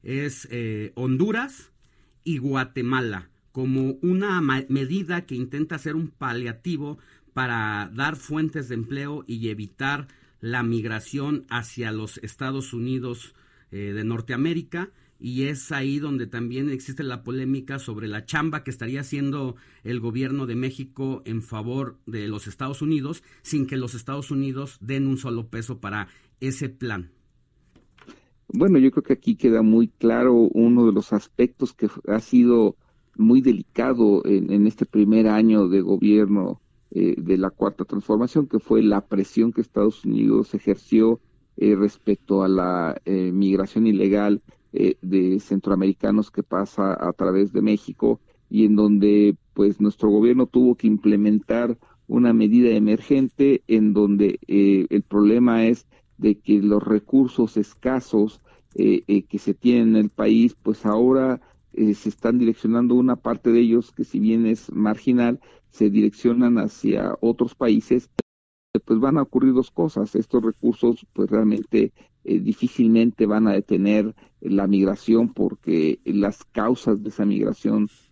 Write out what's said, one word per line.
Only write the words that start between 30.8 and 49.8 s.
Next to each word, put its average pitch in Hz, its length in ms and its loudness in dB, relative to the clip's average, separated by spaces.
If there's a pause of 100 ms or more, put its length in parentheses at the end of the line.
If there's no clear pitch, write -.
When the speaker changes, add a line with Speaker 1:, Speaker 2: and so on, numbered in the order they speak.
Speaker 2:
de 110 60 4
los 104 200 -2
aspectos - 600 -2
que - 140 -4
f-, - 220 -6
ha 107 100 -2
sido 120 580 4 (400)
muy 120 260 6
delicado 117 840 2
en, 95 260 2
en 104 140 4
este - 200 -2
primer 107 420 4
año 107 400 4
de 95 140 2
gobierno, 98 760 2 (300)
eh, 92 260 0
de 92 220 -2
la 95 120 -2
Cuarta 104 340 -4
Transformación, 117 640 -2
que 110 100 -2
fue 110 240 2
la 104 240 0
presión 110 460 -2
que - 80 -4
Estados 107 440 -2
Unidos 110 480 0
ejerció, 113 680 0 (360)
eh, 104 200 2
respecto 101 640 -2
a 95 60 0
la, 90 560 -2
eh, 92 280 -2
migración 98 540 0
ilegal, 101 560 2 (320)
eh, 98 280 0
de 92 380 0
centroamericanos 98 880 -2
que - 120 -6
pasa 98 500 -4
a 85 200 -4
través 95 400 0
de 101 100 -2
México, 113 580 -2 (280)
y 107 160 2
en 104 120 4
donde, 104 600 4 (180)
pues, 101 260 2